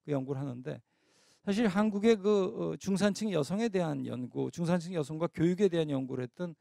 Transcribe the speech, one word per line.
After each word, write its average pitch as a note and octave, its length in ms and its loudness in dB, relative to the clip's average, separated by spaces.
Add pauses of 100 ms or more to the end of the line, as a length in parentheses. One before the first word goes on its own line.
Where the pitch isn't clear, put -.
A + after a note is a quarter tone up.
그 D3 80 -4
연구를 C3+ 280 -2
하는데 C3+ 400 -8 (640)
사실 G#3 220 2
한국의 G#3 500 4
그, F#3 560 0
어, D#3+ 40 -6
중산층 G3+ 560 0
여성에 F3 360 0
대한 D#3 380 -2
연구, B2 440 -4
중산층 F3 440 0
여성과 D#3 340 -2
교육에 F3+ 400 4
대한 E3 220 0
연구를 C3 340 -2
했던 E3+ 360 -8